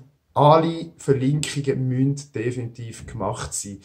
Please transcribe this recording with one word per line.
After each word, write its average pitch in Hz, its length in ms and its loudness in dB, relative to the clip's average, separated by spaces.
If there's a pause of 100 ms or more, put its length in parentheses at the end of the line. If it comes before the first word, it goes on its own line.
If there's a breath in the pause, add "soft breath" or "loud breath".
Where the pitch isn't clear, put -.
(340)
alle 160 640 4
Verlinkungen 135 920 0
müssen 135 440 0
definitiv 117 760 -6
gemacht 107 480 -6
sein. 101 320 -10